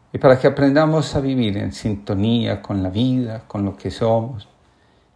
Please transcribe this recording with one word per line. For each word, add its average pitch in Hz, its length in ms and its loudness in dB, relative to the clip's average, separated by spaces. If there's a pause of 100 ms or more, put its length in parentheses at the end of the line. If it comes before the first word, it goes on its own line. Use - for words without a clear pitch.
(120)
y - 60 -6
para 131 220 6
que 147 80 4
aprendamos 143 680 2
a 151 60 0
vivir 127 380 0
en 101 140 -4
sintonía 107 920 -2
con 101 180 -4
la 92 80 -2
vida, 117 580 -2
con 101 180 -4
lo 98 100 -4
que - 160 -8
somos, 113 560 -2 (680)